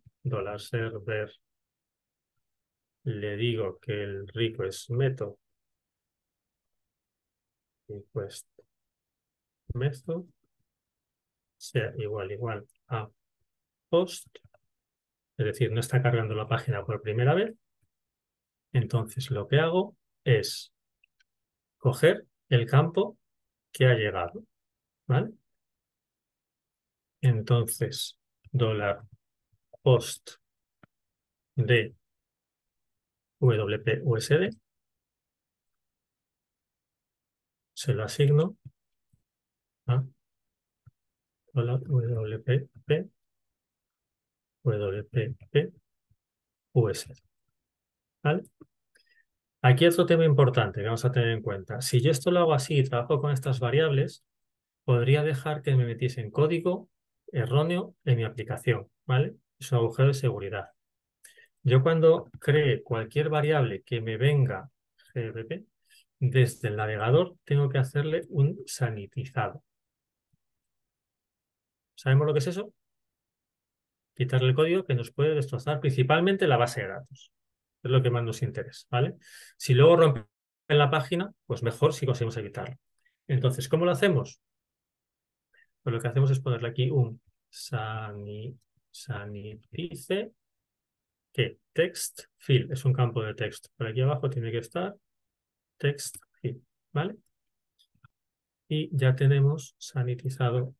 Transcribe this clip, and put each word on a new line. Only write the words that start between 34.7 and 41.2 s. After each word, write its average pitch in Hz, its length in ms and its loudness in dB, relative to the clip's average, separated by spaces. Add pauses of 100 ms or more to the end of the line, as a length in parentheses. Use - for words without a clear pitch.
se - 200 -4
lo 104 100 -4
asigno 147 540 2 (1300)
a 131 160 2 (1500)